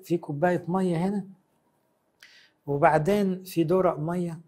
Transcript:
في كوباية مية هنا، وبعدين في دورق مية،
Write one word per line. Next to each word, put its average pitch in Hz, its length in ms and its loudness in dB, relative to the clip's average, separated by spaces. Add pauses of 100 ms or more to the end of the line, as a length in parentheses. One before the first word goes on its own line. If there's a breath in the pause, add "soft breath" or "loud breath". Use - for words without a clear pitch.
في 165 140 -2
كوباية 170 500 -2
مية 185 280 0
هنا، 190 280 -2 (1400 soft breath)
وبعدين 170 760 2
في 165 200 0
دورق 180 340 2
مية، 170 500 -6